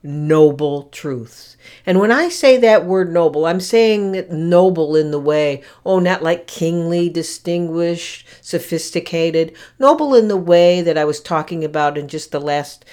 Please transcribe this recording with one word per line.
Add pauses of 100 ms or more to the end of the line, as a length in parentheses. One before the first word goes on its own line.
Noble
Truths. (280)
And
when
I
say
that
word
noble,
I'm
saying
noble
in
the
way, (200)
oh,
not
like
kingly,
distinguished, (120)
sophisticated, (260)
noble
in
the
way
that
I
was
talking
about
in
just
the
last